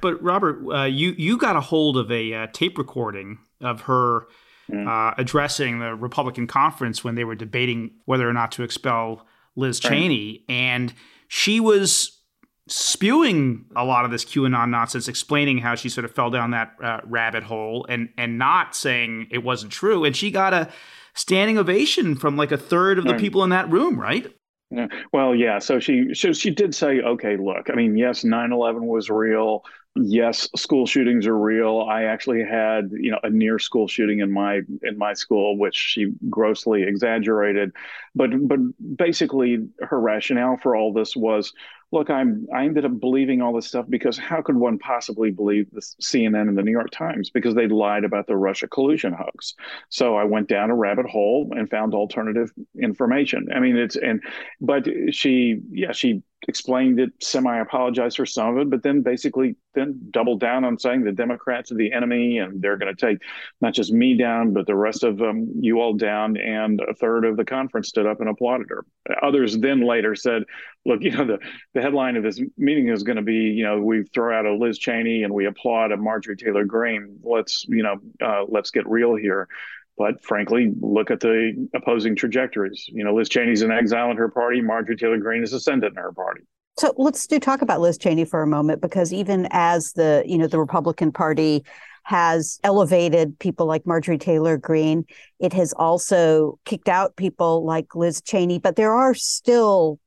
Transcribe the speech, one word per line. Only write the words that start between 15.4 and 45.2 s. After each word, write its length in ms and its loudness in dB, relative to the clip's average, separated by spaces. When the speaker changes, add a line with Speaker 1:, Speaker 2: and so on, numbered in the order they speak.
Speaker 1:
how 160 -2
she 140 -8
sort 160 -6
of 100 -12
fell 160 0
down 220 -2
that, 280 -4
uh, 240 -6
rabbit 380 -2
hole 460 -6
and, 280 -4
and 220 -4
not 380 2
saying 560 -2
it 100 -4
wasn't 300 -4
true. 320 2
And 120 2
she 140 -2
got 240 0
a 160 0
standing 460 2
ovation 560 2
from, 220 -2
like, 160 0
a 40 0
third 420 2
of 60 -2
the 60 2
Speaker 2:
Right. 100 0
Speaker 1:
people 220 0
in 80 2
that 180 2
room, 320 2
right? 320 -4
Speaker 2:
Yeah. 160 -4
Well, 220 4
yeah. 240 2
So 220 0
she, 340 2
so 180 2
she 180 0
did 220 2
say, 280 0
"Okay, 360 0
look, 320 -4
I 60 -2
mean, 220 2
yes, 260 0
nine 300 2
eleven 340 0
was 240 -2
real. 540 2
Yes, 640 2
school 300 2
shootings 400 2
are 120 2
real. 440 2
I 220 0
actually 380 -2
had, 500 0
you 180 -2
know, 120 -2
a 60 -4
near 300 2
school 280 0
shooting 340 0
in 120 0
my, 300 0
in 140 -4
my 160 -2
school, 460 0
which 180 0
she 300 -2
grossly 540 2
exaggerated." 880 0
But, 160 2
but 100 2
basically 720 0
her 180 -2
rationale 640 0
for 120 2
all 200 2
this 200 -2
was, 380 0
"Look, 180 0
I'm, 460 0
I 100 0
ended 220 2
up 140 -2
believing 420 2
all 100 0
this 140 -2
stuff 200 -4
because 300 0
how 240 -4
could 160 0
one 220 2
possibly 520 -2